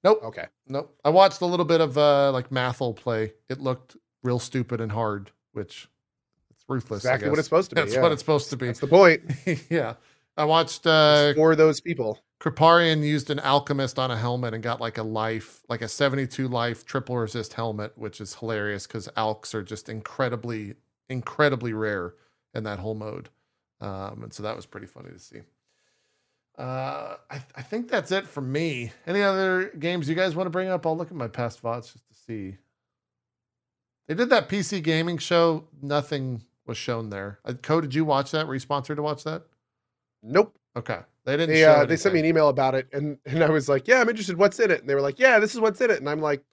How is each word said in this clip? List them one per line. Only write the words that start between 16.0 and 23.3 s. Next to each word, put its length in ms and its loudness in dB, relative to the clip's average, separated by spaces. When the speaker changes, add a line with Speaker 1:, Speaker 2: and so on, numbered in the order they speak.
Speaker 1:
life 380 -4
triple 320 -6
resist 340 -6
helmet, 440 -8
which 240 -14
is 160 -14
hilarious 500 -6
'cause 300 -12
Alks 380 -6
are 80 -6
just 260 -14
incredibly, 840 -6
incredibly 640 -2
rare 400 -6
in 100 -8
that 160 -8
whole 140 -8
mode. 340 -12